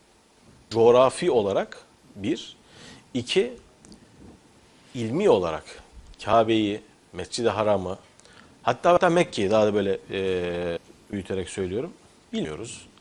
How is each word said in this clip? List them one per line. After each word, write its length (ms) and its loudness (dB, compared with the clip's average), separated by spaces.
coğrafi 600 4
olarak 460 0
bir, 400 -6
iki, 400 -2
ilmi 360 0
olarak 340 2
Kabe'yi, 560 2
Mescid-i 360 -4
Haram'ı, 480 0
hatta, 300 2
hatta 160 4
Mekke'yi 420 0
daha 140 4
da 80 2
böyle, 240 0
e, 680 -4
büyüterek 380 -6
söylüyorum, 440 -6
bilmiyoruz. 540 -10